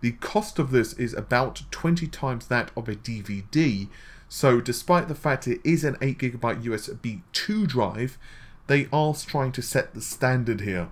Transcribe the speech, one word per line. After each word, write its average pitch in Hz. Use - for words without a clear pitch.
the 120
cost -
of 135
this 120
is 117
about 123
twenty 170
times 131
that 120
of 113
a 107
D 110
V 98
D, 120
so 123
despite 175
the 151
fact 135
it 120
is 160
an 143
eight 131
gigabyte 120
U 117
S 107
B 113
two 214
drive, 120
they 139
are 151
trying 139
to 127
set -
the 110
standard 120
here. 92